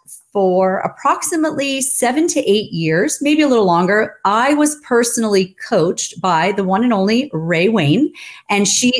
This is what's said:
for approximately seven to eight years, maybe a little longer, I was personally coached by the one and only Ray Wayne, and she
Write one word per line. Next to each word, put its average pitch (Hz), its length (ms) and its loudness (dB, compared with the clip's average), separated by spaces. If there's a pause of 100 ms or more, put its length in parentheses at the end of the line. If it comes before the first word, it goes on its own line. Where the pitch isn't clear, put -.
(340)
for 190 460 0
approximately 302 1000 -2
seven 262 480 0
to 311 100 -2 (100)
eight 208 220 0
years, 165 500 -2
maybe 302 220 2
a 294 40 2
little 233 180 2
longer, 185 500 0 (100)
I 233 300 2
was 294 220 0
personally 220 840 0
coached 185 580 -2
by 180 320 0
the 202 100 -2
one 190 200 0
and 247 100 2
only 220 400 0
Ray 165 360 0
Wayne, 196 420 2 (380)
and 202 180 0
she - 220 0 (100)